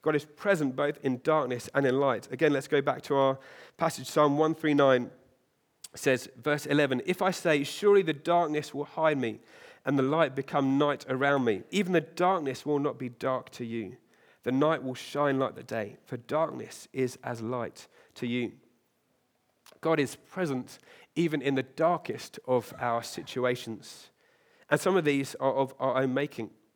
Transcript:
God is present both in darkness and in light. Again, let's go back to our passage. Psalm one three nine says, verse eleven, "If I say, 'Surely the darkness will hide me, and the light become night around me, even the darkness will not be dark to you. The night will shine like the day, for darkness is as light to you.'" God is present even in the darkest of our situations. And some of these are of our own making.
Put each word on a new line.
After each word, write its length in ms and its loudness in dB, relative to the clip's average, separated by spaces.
God 140 0
is 100 -2
present 500 0
both 280 -2
in 200 0
darkness 520 0
and 100 2
in 140 2
light. 320 0
Again, 200 2
let's 160 -2
go 140 2
back 220 -2
to 120 -2
our 220 4
passage. 300 -4
Psalm 300 4
one 180 2
three 180 0
nine 380 6
says, 400 0
verse 300 -4
eleven, 400 2
"If 160 -2
I 80 2
say, 340 0
'Surely 380 4
the 100 -2
darkness 640 0
will 120 -6
hide 340 2
me, 200 -2
and 140 2
the 40 4
light 320 2
become 420 0
night 300 0
around 380 2
me, 240 2
even 240 -2
the 80 4
darkness 640 -2
will 140 0
not 180 -2
be 120 -8
dark 420 -4
to 140 -10
you. 320 -8
The 100 -2
night 320 2
will 120 -6
shine 440 -2
like 160 -2
the 80 -16
day, 420 -8
for 120 -10
darkness 760 -6
is 320 -4
as 180 -8
light 460 -8
to 100 -8
you.'" 280 -2
God 200 0
is 160 -2
present 640 -6
even 260 0
in 120 0
the 100 -2
darkest 840 -4
of 320 0
our 240 -2
situations. 1040 -6
And 120 2
some 160 2
of 80 2
these 300 0
are 180 0
of 260 -2
our 220 0
own 120 0
making. 360 -4